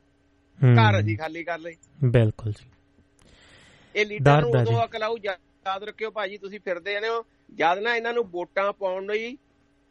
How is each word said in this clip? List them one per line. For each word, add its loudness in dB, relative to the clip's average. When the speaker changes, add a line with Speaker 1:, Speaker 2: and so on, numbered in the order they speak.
Speaker 1:
ਹੂੰ। 8
Speaker 2:
ਘਰ 6
ਅਸੀਂ 0
ਖਾਲੀ -8
ਕਰ -6
ਲਏ। -14
Speaker 1:
ਬਿਲਕੁਲ 2
ਜੀ। -18
Speaker 2:
ਇਹ 0
ਲੀਡਰ 4
ਨੂੰ 2
Speaker 1:
ਦਰਦ 2
ਆ 2
Speaker 2:
ਉਦੋਂ 2
Speaker 1:
ਜੀ। 2
Speaker 2:
ਅਕਲ -6
ਆਊ, -2
ਯਾਦ -8
ਰੱਖਿਓ -8
ਭਾਜੀ, -6
ਤੁਸੀਂ -12
ਫਿਰਦੇ -4
ਨੇ -2
ਹੋ, -4
ਜਦ 2
ਨਾ 0
ਇਹਨਾਂ -2
ਨੂੰ 0
ਵੋਟਾਂ -4
ਪਾਉਣ -6
ਲਈ -6